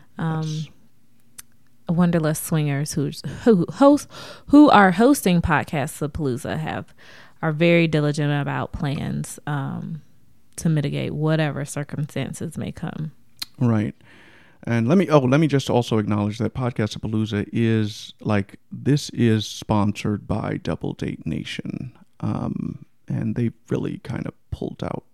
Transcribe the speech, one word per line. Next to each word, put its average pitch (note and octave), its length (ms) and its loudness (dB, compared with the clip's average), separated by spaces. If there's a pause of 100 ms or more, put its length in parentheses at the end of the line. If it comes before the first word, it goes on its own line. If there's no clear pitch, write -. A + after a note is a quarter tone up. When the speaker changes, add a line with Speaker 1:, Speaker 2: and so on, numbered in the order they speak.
(180)
Speaker 1:
Um, D#3+ 260 -2
Speaker 2:
Yes. D#3 260 -6 (1200)
Speaker 1:
Wanderlust E3 560 2
Swingers D3 480 -2
who's, D3 280 -4 (220)
who G3+ 260 6
host, C#4+ 380 4 (400)
who D4 220 10
are G3 220 8
hosting G3 500 4
Podcast D3 680 -2
Palooza C3+ 460 -4
have, - 360 -8 (480)
are D#3+ 100 -2
very E3+ 360 4
diligent D3 440 0
about C#3+ 400 -4
plans, C#3 760 -6
um, C3+ 560 -6 (540)
to - 140 0
mitigate C#3+ 440 -2
whatever D3+ 520 0
circumstances - 920 -8
may - 140 -8
come. - 400 -10 (480)
Speaker 2:
Right. A#2 360 2 (680)
And A#2 220 0
let E3 100 4
me, F3+ 120 2
oh, D3+ 100 6
let C3 220 4
me D#3+ 60 4
just C3+ 220 0
also A#2 280 2
acknowledge G#2 400 0
that A2 160 -2
Podcast B2 460 -4
Palooza A2 520 -2
is, A2+ 680 -2
like, G#2 380 -2 (120)
this B2 380 0
is A2 360 2
sponsored G#2 800 -2
by G2+ 380 -4
Double F#2 300 -6
Date - 340 -8
Nation. - 640 -8 (300)
Um, - 640 -6 (240)
and A#2 260 -2
they A#2+ 160 0 (160)
really G#2 380 -4
kind - 200 -8
of - 80 -10 (180)
pulled - 320 -8
out - 200 -8 (100)